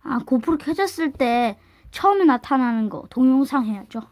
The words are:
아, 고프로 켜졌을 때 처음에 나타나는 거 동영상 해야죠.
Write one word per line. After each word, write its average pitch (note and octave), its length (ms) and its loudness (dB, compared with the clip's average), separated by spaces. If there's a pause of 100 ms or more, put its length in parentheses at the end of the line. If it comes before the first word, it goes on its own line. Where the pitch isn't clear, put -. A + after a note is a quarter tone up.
아, A#3+ 160 -4
고프로 C4 380 0
켜졌을 D#4+ 560 -4
때 A#3+ 440 -2 (340)
처음에 G4 340 2
나타나는 A#3+ 640 2
거 - 200 -12
동영상 C4 560 2
해야죠. G#3+ 360 -8 (100)